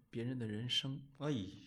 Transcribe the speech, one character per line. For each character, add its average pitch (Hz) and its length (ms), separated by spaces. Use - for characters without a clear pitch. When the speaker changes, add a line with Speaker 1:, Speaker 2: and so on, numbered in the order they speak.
Speaker 1:
别 117 140
人 127 120
的 120 80
人 110 240
生。 139 320
Speaker 2:
哎 147 120
呀。 117 140